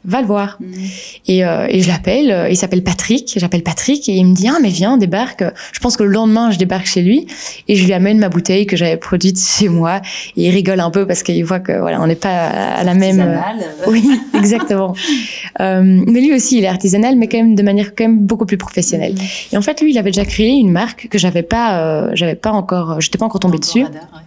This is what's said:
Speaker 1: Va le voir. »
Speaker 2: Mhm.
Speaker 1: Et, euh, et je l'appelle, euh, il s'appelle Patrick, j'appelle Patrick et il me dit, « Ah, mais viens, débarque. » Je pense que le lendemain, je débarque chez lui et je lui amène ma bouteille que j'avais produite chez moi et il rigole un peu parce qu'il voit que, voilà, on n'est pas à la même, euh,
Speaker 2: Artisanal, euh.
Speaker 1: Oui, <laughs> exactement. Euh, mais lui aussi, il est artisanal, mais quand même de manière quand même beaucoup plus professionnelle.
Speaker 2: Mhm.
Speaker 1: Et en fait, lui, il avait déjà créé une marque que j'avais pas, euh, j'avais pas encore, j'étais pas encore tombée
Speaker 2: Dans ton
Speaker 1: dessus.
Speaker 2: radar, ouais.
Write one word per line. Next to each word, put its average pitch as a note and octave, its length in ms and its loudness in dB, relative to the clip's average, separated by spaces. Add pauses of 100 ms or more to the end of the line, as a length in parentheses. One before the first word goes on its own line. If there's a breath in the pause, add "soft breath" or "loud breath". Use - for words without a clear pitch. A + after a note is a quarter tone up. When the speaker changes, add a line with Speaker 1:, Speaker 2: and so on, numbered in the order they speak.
Speaker 1:
Va G#3 160 -2
le A#3 80 -2
voir. » G3+ 320 -2
Speaker 2:
Mhm. F#3 80 -12 (580 loud breath)
Speaker 1:
Et, F#3 180 2
euh, E3+ 240 -2
et F#3+ 120 2
je F3+ 80 4
l'appelle, G#3 420 0
euh, F3 180 0
il F3 80 2
s'appelle F#3 280 0
Patrick, G3+ 520 -2
j'appelle F3 280 -2
Patrick C4 440 -2
et G3+ 40 0
il F#3 140 4
me F#3 100 6
dit, « F#3+ 180 0
Ah, E4+ 80 2
mais G#3+ 60 4
viens, F#3 300 0
débarque. » G3+ 440 -2 (300 loud breath)
Je - 80 -12
pense B3 160 0
que G#3 80 2
le G3+ 60 2
lendemain, A3 420 2
je F3 60 0
débarque F#3 280 -2
chez F3+ 160 0
lui A3+ 240 2 (400 loud breath)
et G#3 80 2
je F#3 100 4
lui F#3+ 80 4
amène G3 280 4
ma G3+ 80 2
bouteille F#3 380 0
que F#3 100 -2
j'avais E3 220 0
produite F#3 420 0
chez - 280 0
moi E3+ 320 0 (360 loud breath)
et E3+ 100 0
il F3+ 40 4
rigole F#3+ 280 2
un E3+ 120 0
peu G3 180 0
parce F3 160 -2
qu'il E3+ 200 0
voit F3+ 160 -2
que, - 200 -4
voilà, E3+ 200 -2
on D#3+ 60 0
n'est E3 80 2
pas F3 320 -2
à - 380 -2
la F3+ 100 2
même, F#3+ 240 2
euh, E3+ 180 2
Speaker 2:
Artisanal, F#3+ 300 -6 (140)
euh. G#3+ 100 0
Speaker 1:
Oui, A3+ 180 4 (140)
<laughs> - 160 -8
exactement. G3+ 560 0 (680 loud breath)
Euh, F#3 220 2 (240)
mais A#3 140 4
lui C#4+ 140 4
aussi, B3 240 2
il G3 60 2
est F#3+ 40 0
artisanal, G3+ 480 2
mais A3+ 120 2
quand A#3 100 -2
même A3+ 180 4
de G3+ 60 4
manière G3+ 340 0
quand A3+ 80 0
même A3+ 160 4
beaucoup G#3+ 260 0
plus F#3+ 120 -2
professionnelle. F#3 560 -4
Speaker 2:
Mhm. F#3+ 60 -6 (320 loud breath)
Speaker 1:
Et - 40 -2
en G3+ 60 2
fait, D4+ 180 -4
lui, D4+ 100 4
il B3 80 2
avait G3 120 0
déjà G3 140 -2
créé A3 260 0
une B3+ 200 4
marque A3+ 380 -2
que G#3 100 -2
j'avais F3 240 0
pas, G#3+ 380 -2
euh, D#3 340 -2
j'avais F3 220 -2
pas A3 160 -4
encore, F3+ 480 -2
j'étais - 180 -4
pas A3+ 80 0
encore G3 140 -4
tombée F3+ 180 2
Speaker 2:
Dans - 80 -4
ton - 0 -
Speaker 1:
dessus. A#3+ 180 0
Speaker 2:
radar, D4+ 180 -10 (120)
ouais. - 120 -20